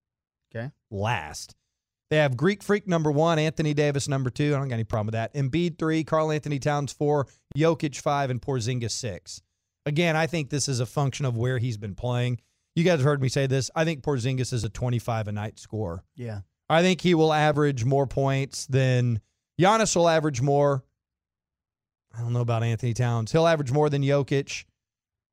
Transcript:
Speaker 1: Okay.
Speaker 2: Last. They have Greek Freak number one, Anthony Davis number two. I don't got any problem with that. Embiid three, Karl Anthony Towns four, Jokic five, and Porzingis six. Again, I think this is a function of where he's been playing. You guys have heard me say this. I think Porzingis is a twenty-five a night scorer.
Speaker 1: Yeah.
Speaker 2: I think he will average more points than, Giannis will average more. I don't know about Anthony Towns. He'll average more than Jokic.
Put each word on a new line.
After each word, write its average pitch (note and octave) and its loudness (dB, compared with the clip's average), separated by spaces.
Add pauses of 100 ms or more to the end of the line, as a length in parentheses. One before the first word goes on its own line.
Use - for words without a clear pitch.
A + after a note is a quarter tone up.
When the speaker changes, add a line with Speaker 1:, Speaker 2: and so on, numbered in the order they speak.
(540)
Speaker 1:
Okay. A#2 -8 (200)
Speaker 2:
Last. G2 -6 (560)
They D3+ 2
have C#3+ 2
Greek F#3 0
Freak G#3 -2
number E3 0
one, D#3+ 2
Anthony D#3 0
Davis D3 0
number C3+ -2
two. D3 0
I C#3 0
don't C#3 -4
got B2+ -4
any A2+ -2
problem G#2+ -4
with A2 -4
that. A2+ -4
Embiid D#3 -2
three, D#3+ 0
Karl D#3 0
Anthony D3 -2
Towns C#3+ -2
four, D3 0 (300)
Jokic D#3 0
five, C#3+ 0
and B2 -4
Porzingis B2 -4
six. - -10 (460)
Again, D#3+ 2
I D#3+ 2
think D3+ -4
this D3 -2
is B2+ -2
a B2 -2
function C#3+ -2
of B2 -2
where B2 -2
he's A#2 -4
been G#2 -10
playing. B2 -2 (380)
You E3 2
guys F3 4
have C3 2
heard D3 2
me C3+ 0
say C3+ 0
this. C3+ -2
I D#3+ 0
think D#3+ -4
Porzingis C3 -2
is A#2+ -2
a A2+ -6
twenty-five A#2 -4
a G#2+ -8
night G#2 -8
scorer. F#2+ -8 (100)
Speaker 1:
Yeah. A2+ -10 (280)
Speaker 2:
I D#3+ 4
think F#3 2
he F3+ 4
will D#3 4
average D3 2
more C#3 2
points C3+ -2
than, B2+ 2 (400)
Giannis G#3 4
will E3+ 4
average D#3 2
more. C#3+ 2 (1300)
I A#2 -12
don't A#2+ -4
know A#2+ 0
about A2+ 0
Anthony A#2 -2
Towns. A#2 0
He'll D#3+ 4
average D3 2
more D3+ 4
than C#3+ 0
Jokic. C#3 0 (680)